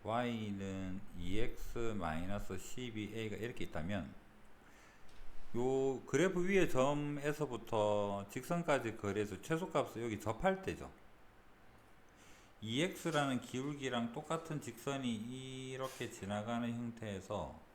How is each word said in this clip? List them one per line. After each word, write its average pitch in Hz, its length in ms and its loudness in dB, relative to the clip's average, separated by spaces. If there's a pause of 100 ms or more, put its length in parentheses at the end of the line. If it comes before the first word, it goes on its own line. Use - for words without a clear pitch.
y는 101 960 -2 (160)
이 90 220 4
엑스 117 580 4
마이너스 92 580 0
십이 110 600 -4
에이가 107 220 -2
이렇게 107 260 -2
있다면 80 500 -2 (1400)
요 131 500 4
그래프 175 420 4
위의 185 220 6
점에서부터 123 1600 2
직선까지 135 680 0
거리에서 101 440 0
최소값을 160 600 0
여기 107 160 -2
접할 190 420 0
때죠. 76 300 -6 (1700)
이 113 220 0
엑스라는 147 580 0
기울기랑 127 720 -2
똑같은 160 480 -4
직선이 131 1080 -4
이렇게 131 400 -6
지나가는 113 600 -2
형태에서 104 880 -4 (160)